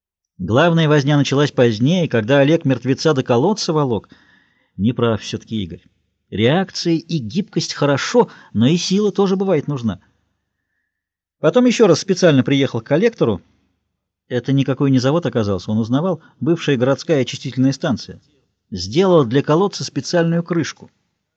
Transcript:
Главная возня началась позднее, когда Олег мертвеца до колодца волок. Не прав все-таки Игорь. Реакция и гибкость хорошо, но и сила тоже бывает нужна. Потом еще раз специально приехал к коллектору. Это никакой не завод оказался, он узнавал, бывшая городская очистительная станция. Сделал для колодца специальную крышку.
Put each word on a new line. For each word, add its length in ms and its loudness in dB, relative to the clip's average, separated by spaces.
Главная 500 2
возня 300 2
началась 340 0
позднее, 560 0
когда 300 0
Олег 260 2
мертвеца 480 0
до 100 0
колодца 520 0
волок. 340 -2
Не 140 0
прав 280 -2
все-таки 420 -8
Игорь. 220 -12
Реакция 640 0
и 240 -4
гибкость 560 -6
хорошо, 560 0
но 120 4
и 120 2
сила 340 0
тоже 240 0
бывает 300 -2
нужна. 340 -6
Потом 260 2
еще 200 4
раз 140 4
специально 420 2
приехал 380 0
к 60 -14
коллектору. 560 0
Это 240 -4
никакой 380 0
не 80 4
завод 280 0
оказался, 460 -2
он 60 0
узнавал, 440 -2
бывшая 380 0
городская 440 0
очистительная 520 -2
станция. 480 -6
Сделал 560 2
для 160 0
колодца 420 -2
специальную 600 -2
крышку. 460 -6